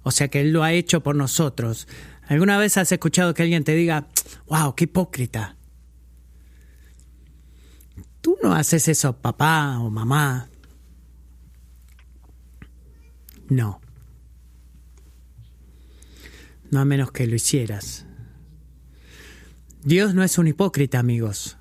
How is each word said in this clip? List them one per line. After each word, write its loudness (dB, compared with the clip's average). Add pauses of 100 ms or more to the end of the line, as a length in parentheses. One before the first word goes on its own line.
O -4
sea, 0
que 0
Él 2
lo 2
ha 2
hecho 0
por 0
nosotros. -2 (360)
¿Alguna 2
vez 2
has 2
escuchado 0
que 0
alguien 2
te 0
diga, 0 (400)
"Wow, 0
qué 0
hipócrita"? -4 (2750)
"Tú 2
no 2
haces 2
eso, 0
papá 0
o -4
mamá". -2 (3000)
No. -2 (3000)
No 2
a 2
menos 0
que -2
lo -2
hicieras. -4 (1800)
Dios 4
no 4
es 0
un 4
hipócrita, 0
amigos. -2